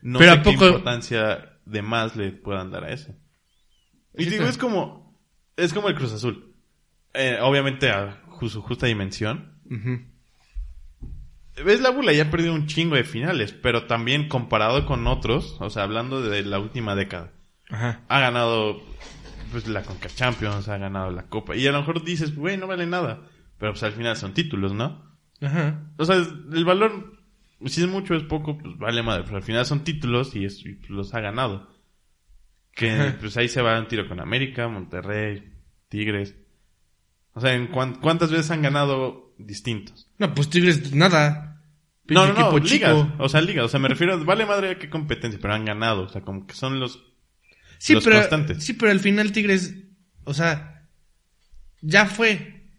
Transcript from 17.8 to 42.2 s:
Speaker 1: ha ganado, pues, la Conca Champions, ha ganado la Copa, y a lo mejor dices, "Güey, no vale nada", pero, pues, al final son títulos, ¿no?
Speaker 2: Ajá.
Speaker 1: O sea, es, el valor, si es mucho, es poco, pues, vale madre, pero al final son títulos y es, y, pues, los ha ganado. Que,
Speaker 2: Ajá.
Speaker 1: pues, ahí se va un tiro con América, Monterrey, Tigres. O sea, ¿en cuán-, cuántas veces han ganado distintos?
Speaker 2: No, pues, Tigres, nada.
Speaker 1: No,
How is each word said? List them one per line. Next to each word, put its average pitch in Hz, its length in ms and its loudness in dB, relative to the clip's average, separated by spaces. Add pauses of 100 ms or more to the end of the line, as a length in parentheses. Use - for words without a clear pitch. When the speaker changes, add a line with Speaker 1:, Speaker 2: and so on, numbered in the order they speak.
Speaker 1:
ha 135 120 2
ganado, 117 600 0 (680)
pues, 113 160 -8
la 104 160 -4
Conca 95 260 -12
Champions, 104 600 -2
ha 101 100 -4
ganado 98 320 -6
la 90 160 -8
Copa, 107 300 -6
y 127 100 0
a 139 60 2
lo 143 80 0
mejor 160 240 -4
dices, 160 320 -4
"Güey, 175 220 -4
no 185 100 -8
vale 175 180 -4
nada", 170 400 -4 (320)
pero, 107 140 -4
pues, 101 100 -8
al 107 100 -2
final 113 240 -4
son 98 180 -10
títulos, 98 380 -2
¿no? 117 440 -8 (240)
Speaker 2:
Ajá. 151 580 -4
Speaker 1:
O 156 60 0
sea, 190 140 4
es, 170 100 0 (240)
el 165 120 0
valor, 202 540 0 (480)
si 151 160 -2
es 180 60 2
mucho, 190 260 -2
es 156 80 -2
poco, 151 340 -6
pues, - 220 -16
vale 117 240 -2
madre, 101 220 -2
pero 101 140 -8
al 95 40 -8
final 113 240 -2
son 147 160 -2
títulos 127 540 -2
y 98 80 -4
es, 98 200 -10
y, 101 100 -14
pues, - 160 -20
los 98 240 -8
ha 117 60 -4
ganado. 107 480 -6 (1040)
Que, 113 200 -2
Speaker 2:
Ajá. 135 260 0
Speaker 1:
pues, 107 180 -8
ahí 120 120 0
se 127 140 -2
va 113 180 2
un 113 80 -8
tiro 104 180 -4
con 87 140 -12
América, 123 480 -4
Monterrey, 101 760 -8 (460)
Tigres. 104 480 -4 (960)
O 113 80 -12
sea, 127 140 2
¿en 123 120 -2
cuán-, 127 300 -4
cuántas 165 340 0
veces 160 220 0
han 156 100 0
ganado 139 760 -2
distintos? 101 680 -10 (100)
Speaker 2:
No, 185 180 0
pues, 143 140 2
Tigres, 160 440 4
nada. 151 520 4 (640)
Speaker 1:
No, 180 140 8